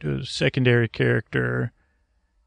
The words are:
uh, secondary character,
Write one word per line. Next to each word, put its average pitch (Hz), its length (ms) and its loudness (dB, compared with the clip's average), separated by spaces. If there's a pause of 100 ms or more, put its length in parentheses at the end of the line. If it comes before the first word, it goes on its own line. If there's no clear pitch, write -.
uh, 135 180 -4
secondary 123 640 2
character, 123 880 -2 (720)